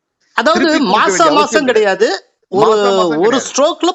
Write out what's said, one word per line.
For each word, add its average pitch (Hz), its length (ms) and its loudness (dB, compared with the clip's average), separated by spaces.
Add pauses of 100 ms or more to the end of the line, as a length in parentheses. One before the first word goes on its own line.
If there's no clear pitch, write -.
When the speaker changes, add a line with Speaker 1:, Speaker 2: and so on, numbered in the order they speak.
(340)
Speaker 1:
அதாவது 262 320 0
Speaker 2:
திருப்பி 311 180 0
கொடுக்க 202 160 0
Speaker 1:
மாசம் 285 180 0
Speaker 2:
வேண்டிய 311 220 2
அவசியம் 302 40 2
Speaker 1:
மாசம் 277 220 -2
Speaker 2:
கிடையாது. 214 400 0
Speaker 1:
கிடையாது, - 280 -6 (160)
ஒரு, 202 200 2
Speaker 2:
மாசம் 202 260 0
மாசம் 170 240 0
Speaker 1:
ஒரு 233 200 0
Speaker 2:
கிடையாது. - 60 -6
Speaker 1:
ஸ்ட்ரோக்ல 330 500 -2